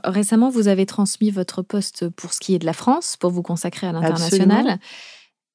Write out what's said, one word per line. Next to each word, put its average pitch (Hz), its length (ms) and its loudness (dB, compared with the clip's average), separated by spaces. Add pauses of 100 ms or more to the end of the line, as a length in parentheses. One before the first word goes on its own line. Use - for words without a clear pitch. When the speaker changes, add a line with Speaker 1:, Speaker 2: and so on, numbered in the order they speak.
Speaker 1:
récemment, 208 440 2
vous 226 200 2
avez 190 160 2
transmis 208 440 0
votre 185 320 -4
poste 196 460 -4
pour 170 260 -10
ce - 60 -8
qui - 160 0
est 175 40 -2
de 160 60 -6
la 160 60 0
France, 269 480 -2
pour 180 120 0
vous 180 100 -2
consacrer 175 460 -6
à 180 40 -4
l'international. 170 680 4
Speaker 2:
Absolument. 240 200 0 (760)